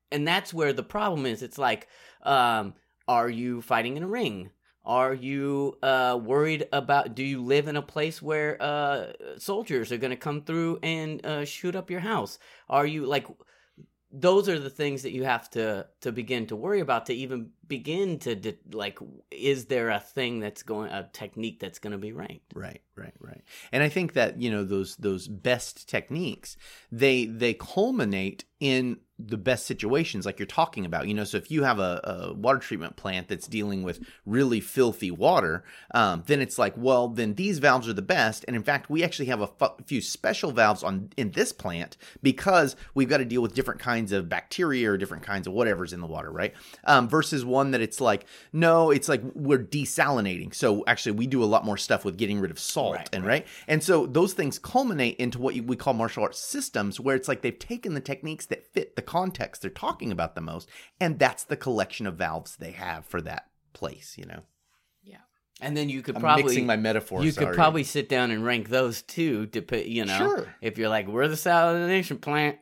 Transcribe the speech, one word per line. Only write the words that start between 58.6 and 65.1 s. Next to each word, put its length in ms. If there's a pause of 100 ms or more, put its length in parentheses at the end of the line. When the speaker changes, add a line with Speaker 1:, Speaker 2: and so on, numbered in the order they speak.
Speaker 2:
fit 240
the 60
context 600
they're 80
talking 400
about 240
the 60
most, 280 (320)
and 180
that's 260
the 120
collection 500
of 100
valves 400
they 160
have 340
for 160
that 280 (220)
place, 460
you 80
know? 160 (600)
Speaker 3:
Yeah. 160 (420)